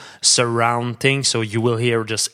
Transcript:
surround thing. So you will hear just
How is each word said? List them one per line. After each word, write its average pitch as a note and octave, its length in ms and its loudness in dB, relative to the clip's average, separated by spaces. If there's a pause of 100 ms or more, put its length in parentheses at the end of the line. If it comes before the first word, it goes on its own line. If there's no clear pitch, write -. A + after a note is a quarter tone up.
(200)
surround A#2+ 760 0
thing. C3+ 240 2
So B2 180 0
you A2+ 200 -2
will A#2 160 2
hear A#2 260 0
just G#2+ 320 -4